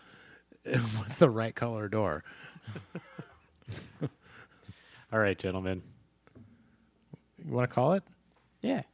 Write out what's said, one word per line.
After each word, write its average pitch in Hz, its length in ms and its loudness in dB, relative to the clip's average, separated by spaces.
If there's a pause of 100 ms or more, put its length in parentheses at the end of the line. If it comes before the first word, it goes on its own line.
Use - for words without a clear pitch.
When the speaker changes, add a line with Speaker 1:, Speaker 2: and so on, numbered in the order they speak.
(300)
Speaker 1:
<laughs> - 360 -20
with 110 540 -2
the 160 100 10
right 113 260 -2
color 110 340 -4
door. 95 340 0 (500)
<laughs> - 1300 -14 (1080)
Speaker 2:
All 113 80 2
right, 101 180 4
gentlemen. 92 440 -2 (1600)
Speaker 1:
You 135 80 -4
wanna 123 140 2
call 131 260 4
it? 190 100 0 (580)
Speaker 3:
Yeah. 247 200 0 (120)